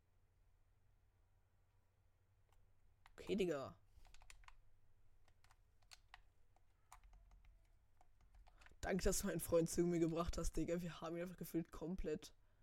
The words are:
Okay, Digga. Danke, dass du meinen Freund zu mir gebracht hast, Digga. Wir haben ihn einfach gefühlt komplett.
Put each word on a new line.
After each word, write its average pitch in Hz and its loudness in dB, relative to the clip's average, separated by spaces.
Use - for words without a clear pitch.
Okay, - -2
Digga. 156 0
Danke, 185 2
dass 196 6
du 202 0
meinen 165 0
Freund 170 6
zu - 2
mir 175 4
gebracht 165 2
hast, - 0
Digga. 165 0
Wir 165 -8
haben 165 -4
ihn 175 -2
einfach 185 -6
gefühlt 165 -2
komplett. 160 -4